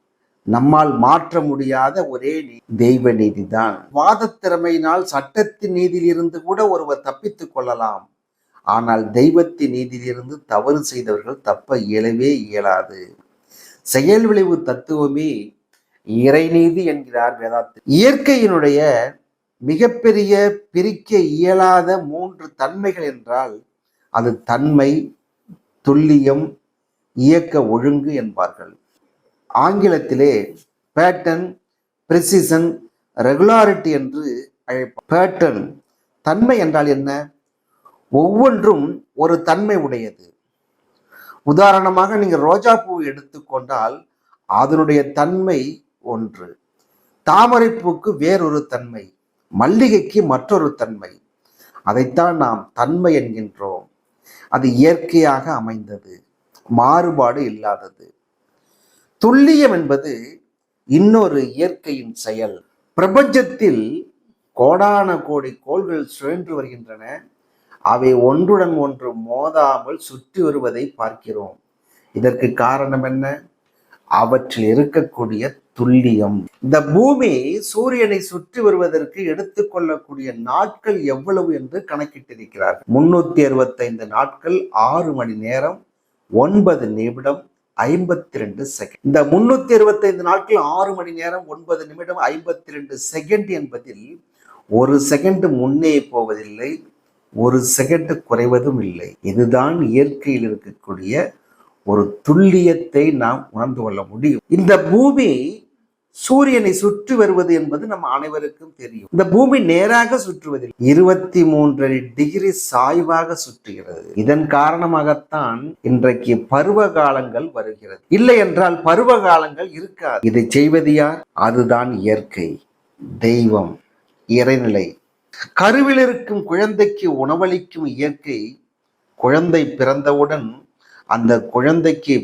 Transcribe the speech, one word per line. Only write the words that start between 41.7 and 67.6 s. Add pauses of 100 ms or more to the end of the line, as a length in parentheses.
நீங்க
ரோஜா
பூ
எடுத்துக்கொண்டால் (540)
அதனுடைய (120)
தன்மை (440)
ஒன்று, (800)
தாமரைப்பூக்கு
வேறொரு
தன்மை, (480)
மல்லிகைக்கு
மற்றொரு
தன்மை. (760)
அதைத்தான்
நாம் (120)
தன்மை
என்கின்றோம். (640)
அது
இயற்கையாக
அமைந்தது, (540)
மாறுபாடு
இல்லாதது. (1160)
துல்லியம்
என்பது (720)
இன்னொரு
இயற்கையின்
செயல். (420)
பிரபஞ்சத்தில் (720)
கோடான
கோடி
கோள்கள்
சுழன்று
வருகின்றன. (800)